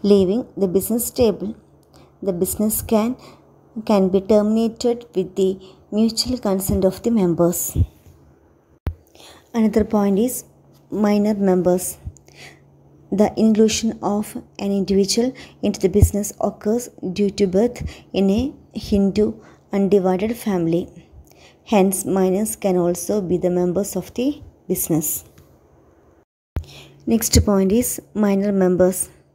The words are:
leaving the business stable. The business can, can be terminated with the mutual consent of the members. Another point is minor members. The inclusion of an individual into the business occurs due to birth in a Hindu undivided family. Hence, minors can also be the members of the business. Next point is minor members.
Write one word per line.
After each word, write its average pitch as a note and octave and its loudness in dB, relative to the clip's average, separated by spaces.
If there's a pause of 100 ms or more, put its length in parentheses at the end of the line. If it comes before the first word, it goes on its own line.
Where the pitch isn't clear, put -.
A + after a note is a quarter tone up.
leaving G3+ 4 (100)
the F#3+ 0
business G3 -2
stable. G#3+ -2 (640)
The F#3+ -2
business F#3 -2
can, A3+ -2 (680)
can F#3+ 2
be F#3+ 2
terminated A3 0 (100)
with F#3 -4
the F#3+ 0 (300)
mutual A3+ 0
consent F#3+ 0
of F#3+ 0
the A#3+ 0
members. F3 2 (1800)
Another A3 2
point G3+ 2
is B3 -2 (480)
minor G#3 2
members. F#3 0 (1120)
The G3+ 2
inclusion A3 2
of G#3 -4 (240)
an G3+ -4
individual G3 0 (280)
into G#3 -2
the F#3+ 0
business G3+ 2
occurs G#3+ -4 (240)
due G3+ 0
to G3+ 0
birth G#3+ -2 (260)
in F#3+ 2
a A#3+ 0 (240)
Hindu G3 0 (360)
undivided G3 2
family. E3+ -2 (760)
Hence, F#3+ 2
minors F#3+ 0
can F#3 -2
also F3+ -2
be F3+ -2
the F3 0
members F3+ -2
of F3+ -8
the C4+ -4 (240)
business. E3 -4 (1800)
Next A#3 2
point G3 2
is A#3+ -2 (120)
minor G3+ 0
members. F#3 2 (240)